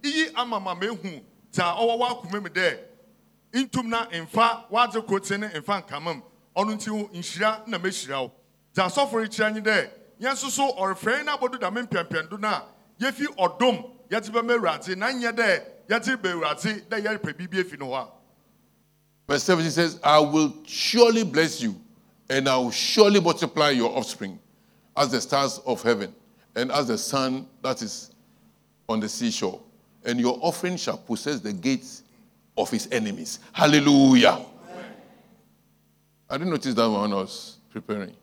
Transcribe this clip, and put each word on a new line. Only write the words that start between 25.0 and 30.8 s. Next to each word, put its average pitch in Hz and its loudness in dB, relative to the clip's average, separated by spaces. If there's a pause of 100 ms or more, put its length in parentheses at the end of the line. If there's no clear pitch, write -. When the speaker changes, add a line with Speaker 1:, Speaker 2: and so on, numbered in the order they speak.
Speaker 2:
the 113 0
stars 139 -2
of 120 -4
heaven." 110 0 (420)
And 127 -2
as 139 0
the 113 0
sun 131 -2 (140)
that 131 -4
is - -12 (760)
on 110 0
the 107 -4
seashore. 110 -4 (440)
And 120 -2
your 123 2
offering 175 -2
shall - -4